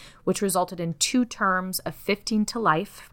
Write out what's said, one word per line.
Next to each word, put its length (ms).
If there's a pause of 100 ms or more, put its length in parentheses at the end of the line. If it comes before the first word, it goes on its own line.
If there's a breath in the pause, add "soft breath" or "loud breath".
(240 loud breath)
which 200
resulted 360
in 160
two 300
terms 540
of 160
fifteen 500
to 140
life, 540